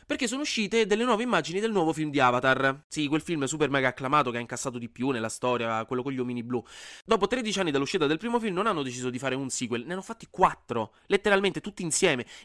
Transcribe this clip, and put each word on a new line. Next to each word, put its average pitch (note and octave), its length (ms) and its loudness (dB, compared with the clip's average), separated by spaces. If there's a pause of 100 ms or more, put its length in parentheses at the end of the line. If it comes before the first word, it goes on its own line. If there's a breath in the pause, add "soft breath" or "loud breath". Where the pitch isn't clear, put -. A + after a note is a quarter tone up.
perché C#4+ 200 -4
sono B3 140 -2
uscite A3+ 460 0
delle G#3 180 2
nuove A#3 180 2
immagini F3+ 380 0
del A3+ 100 -2
nuovo E3 220 2
film D#3 180 -2
di C#3 80 0
Avatar. C3 720 4
Sì, D3+ 200 -2
quel D3+ 120 0
film D3+ 240 -4
super D3 240 0
mega C3 200 2
acclamato C3+ 420 2
che A#2 80 -2
ha - 20 -4
incassato B2 380 -6
di A#2 100 -8
più B2+ 220 -4
nella A2+ 180 -2
storia, A#2 560 0
quello B2 180 -2
con C#3 100 -4
gli C3 60 -6
omini B2 240 -4
blu. A#2+ 220 -4 (400 loud breath)
Dopo G3+ 220 2
tredici G#3+ 340 0
anni E3+ 120 0
dall'uscita C#3 340 2
del D3+ 100 2
primo A#3 240 -2
film G#3+ 140 -2
non G3+ 140 0
hanno E3+ 140 0
deciso B2+ 280 -4
di B2 80 -4
fare C3 160 -2
un C3+ 160 -4
sequel, A#2 340 -4
ne D#3+ 80 -8
hanno F#3 80 -6
fatti - 300 -14
quattro, A#2+ 640 0 (140 soft breath)
letteralmente G3 520 2
tutti - 220 -10
insieme, D3+ 420 2 (200 loud breath)